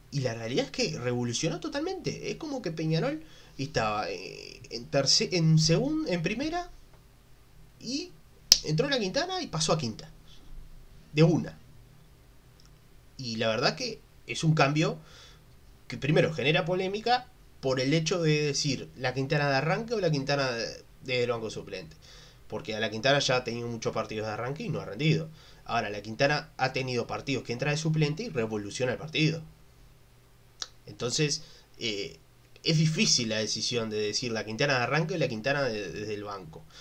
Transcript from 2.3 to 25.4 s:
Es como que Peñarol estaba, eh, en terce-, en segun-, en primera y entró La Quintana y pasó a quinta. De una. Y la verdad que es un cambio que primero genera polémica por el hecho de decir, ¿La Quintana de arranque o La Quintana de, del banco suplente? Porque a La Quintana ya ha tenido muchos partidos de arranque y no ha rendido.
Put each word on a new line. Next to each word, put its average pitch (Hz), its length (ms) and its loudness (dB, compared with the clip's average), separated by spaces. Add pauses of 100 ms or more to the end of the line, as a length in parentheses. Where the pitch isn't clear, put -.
Es 214 60 -6
como 277 260 -8
que 175 80 -4
Peñarol 165 540 0 (340)
estaba, 107 520 -2
eh, 50 500 -10 (100)
en 120 200 -10
terce-, 139 420 2
en 160 260 8
segun-, 240 500 4
en 175 140 0
primera 311 480 -2 (1120)
y 311 320 -6 (520)
entró 160 240 2
La 269 100 2
Quintana 330 440 0
y - 60 -8
pasó 160 240 0
a 160 60 2
quinta. 113 300 -6 (1040)
De 151 100 6
una. 160 360 4 (1600)
Y 120 200 -8
la 113 120 0
verdad 123 260 2
que 247 240 -8 (280)
es 120 180 -6
un 156 100 6
cambio 156 440 4 (920)
que 117 100 -8
primero 156 340 4
genera 156 320 2
polémica 196 640 0 (340)
por 131 200 2
el 135 120 2
hecho 165 300 2
de 151 200 4
decir, 135 540 -2
¿La 127 160 -2
Quintana 143 360 0
de 139 80 2
arranque 196 380 0
o 214 60 -2
La 170 100 4
Quintana 139 400 2
de, 110 340 -6 (180)
del 120 280 0
banco 110 200 -2
suplente? 92 460 -10 (500)
Porque 107 300 -6
a 104 40 -2
La 110 100 0
Quintana 131 280 4
ya 135 180 2
ha 123 80 0
tenido 120 220 -4
muchos 117 260 -4
partidos 107 360 -4
de 107 60 -4
arranque 123 280 -6
y 220 60 -8
no 107 120 -4
ha 95 40 -8
rendido. 135 440 0 (360)